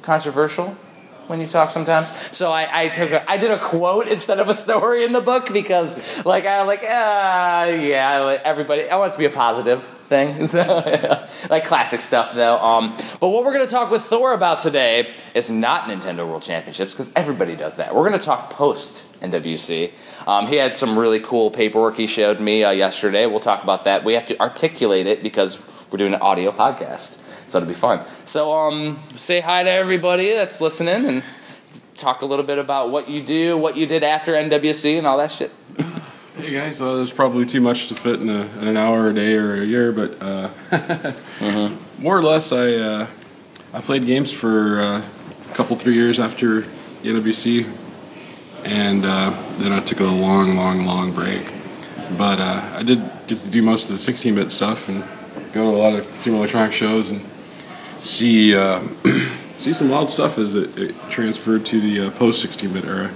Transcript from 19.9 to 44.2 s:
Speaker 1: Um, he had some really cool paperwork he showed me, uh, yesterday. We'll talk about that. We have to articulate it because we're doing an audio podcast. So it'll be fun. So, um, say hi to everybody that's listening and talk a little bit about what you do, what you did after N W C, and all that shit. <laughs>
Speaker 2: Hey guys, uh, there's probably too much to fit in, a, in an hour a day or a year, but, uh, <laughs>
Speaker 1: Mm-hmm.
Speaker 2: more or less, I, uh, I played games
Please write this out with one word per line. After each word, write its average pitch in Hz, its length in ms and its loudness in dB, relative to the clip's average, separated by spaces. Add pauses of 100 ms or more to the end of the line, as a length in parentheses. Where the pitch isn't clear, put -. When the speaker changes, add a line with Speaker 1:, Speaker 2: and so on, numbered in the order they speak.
Speaker 1:
Um, 101 180 2
he 143 120 0
had 131 180 0
some 110 240 0
really 110 200 4
cool 110 300 0
paperwork 110 480 2
he 113 80 0
showed 107 340 2
me, 107 240 2
uh, 101 60 4
yesterday. 98 560 2
We'll 107 140 0
talk 101 240 0
about 95 220 0
that. 98 180 2
We 110 100 2
have 117 140 0
to - 120 -6
articulate 110 680 0
it 104 160 0
because 101 340 0 (320)
we're 98 80 -6
doing 98 160 2
an - 80 -2
audio 95 300 2
podcast. 107 640 -2 (340)
So 92 120 0
it'll 85 80 -4
be 85 80 -6
fun. 107 260 0 (240)
So, 151 280 -2
um, 151 460 -2 (140)
say 175 260 0
hi 180 240 2
to 185 60 4
everybody 185 640 2
that's 208 260 -2
listening 170 460 0
and 131 180 -2 (720)
talk 131 280 -2
a - 20 -4
little 139 180 0
bit 143 140 -2
about 139 320 0
what 139 180 -2
you 147 140 -6
do, 165 340 2
what 156 220 0
you 156 80 2
did 156 180 2
after 156 320 2
N 151 140 2
W 151 240 4
C, 151 240 2
and 156 100 0
all 135 100 4
that 151 140 0
shit. - 200 -6 (260)
<laughs> 160 80 0 (520)
Speaker 2:
Hey 151 140 -8
guys, 143 300 -6
uh, 131 140 -2
there's 127 180 -2
probably 123 320 2
too 127 160 2
much 120 260 2
to 110 80 -8
fit 117 240 -2
in, 110 100 -2
a, 104 120 -2 (180)
in 107 80 -2
an 110 80 2
hour 113 320 4
a 104 60 2
day 107 220 2
or 107 180 2
a 101 100 -2
year, 120 300 2
but, 107 280 -4
uh, 95 280 -6 (100)
<laughs> - 100 -20 (680)
Speaker 1:
Mm-hmm. 104 640 -4
Speaker 2:
more 185 140 4
or 170 40 4
less, 156 300 4
I, 123 220 2
uh, 110 340 -2 (680)
I 110 60 -8
played 135 260 0
games 135 280 2